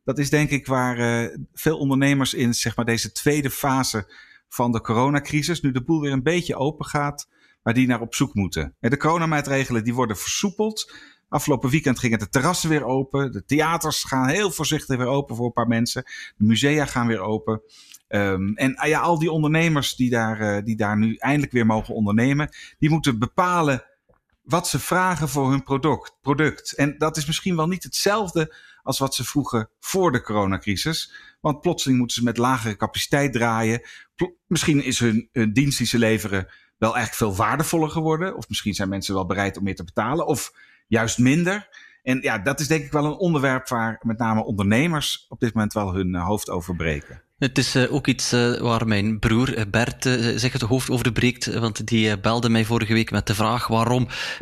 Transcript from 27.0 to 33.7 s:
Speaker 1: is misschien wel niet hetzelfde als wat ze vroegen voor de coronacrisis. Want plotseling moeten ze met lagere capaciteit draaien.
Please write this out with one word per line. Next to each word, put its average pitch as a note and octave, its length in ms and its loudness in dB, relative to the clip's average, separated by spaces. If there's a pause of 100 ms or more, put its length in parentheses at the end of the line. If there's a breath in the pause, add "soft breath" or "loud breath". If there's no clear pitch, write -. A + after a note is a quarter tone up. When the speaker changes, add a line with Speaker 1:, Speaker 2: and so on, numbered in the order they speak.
Speaker 1:
is D3+ 80 -4
misschien E3+ 300 -2
wel D#3+ 120 0
niet F3+ 160 -4
hetzelfde F3 720 -2 (280 loud breath)
als B2+ 160 -4
wat C3 160 -2
ze B2+ 80 -4
vroegen A#2 460 -2 (100)
voor F3+ 320 2
de B2 100 0
coronacrisis. G2+ 880 -2 (300 loud breath)
Want D3 200 -2
plotseling C3 380 2
moeten A#2+ 180 0
ze A#2 60 0
met A#2 140 0
lagere A#2 380 0
capaciteit C#3 580 0
draaien. A2+ 480 0 (340 loud breath)